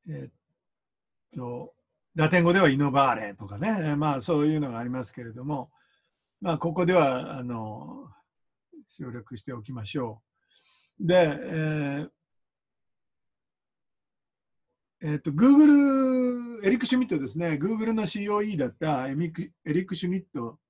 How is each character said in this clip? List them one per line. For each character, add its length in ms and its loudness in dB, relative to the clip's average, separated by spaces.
え 20 -8
ー 40 -16
っ 20 -20
と、 400 -10
ラ 140 4
テ 120 4
ン 20 4
語 100 6
で 60 6
は 100 6
イ 80 2
ノ 140 2
バ 240 4
ー 140 -8
レ 40 -12
と 140 -16
か 100 -12
ね、 380 -2
ま 220 0
あ 40 -6
そ 200 0
う 40 2
い 100 2
う 40 0
の 120 -4
が 60 -8
あ 60 -6
り 80 -6
ま 120 -6
す 120 -14
け 80 -14
れ 80 -14
ど 140 -14
も、 260 -8
ま 120 -2
あ 60 -2
こ 120 -2
こ 140 0
で 80 4
は、 460 2
あ 40 -10
の、 640 -12
省 220 -14
略 280 -14
し 60 -18
て 80 -12
お 120 -12
き 100 -14
ま 100 -10
し 140 -8
ょ 240 -8
う。 80 -2
で、 340 4
え 640 -4
ー、 40 -18
え 140 -6
ー 20 -4
っ 40 -6
と、 100 -4
Google、 1300 4
エ 60 4
リ 80 4
ッ 20 0
ク・ 60 -4
シ 120 2
ュ 20 4
ミ 80 0
ッ 20 -14
ト 80 0
で 120 -4
す 100 -8
ね。 200 -2
Google 340 -2
の 120 0
シ 140 -6
ー 140 -2
オ 100 0
ー 20 -2
イ 80 -4
ー 60 -4
だ 80 0
っ 20 -4
た 380 -2
エ 80 -6
ミ 160 -2
ッ 20 -16
ク、 180 -8
エ 80 -2
リ 100 0
ッ 40 -8
ク・ 80 -6
シ 100 -6
ュ 60 0
ミ 80 -2
ッ 120 -16
ト 280 -8